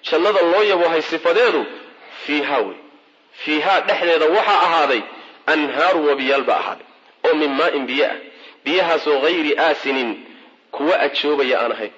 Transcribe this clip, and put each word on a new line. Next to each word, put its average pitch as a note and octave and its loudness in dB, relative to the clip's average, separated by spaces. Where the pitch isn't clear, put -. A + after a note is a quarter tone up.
Jannada F#3 2
loo F3 4
yabohay E3+ 2
sifadeedu, E3+ 0
fiihaa C#3+ -2
wey. F#2+ -4
Fiihaa D#3 0
dhexdeeda E3+ 0
waxaa G3 2
ahaaday, C#3+ 0
anhaaru D3+ 0
wabiyaal C#3 0
baa A#2 0
ahaaday. - -6
Oo D#3+ 4
min D3+ 0
maa'in C#3+ 0
biyo C3+ 0
ah. - -4
Biyahaasoo D#3 0
ghayri D#3 0
aasinin, C#3 0
kuwa C#3 0
ajoobaya C#3 0
aan A#2 -2
ahayn. G#2+ -8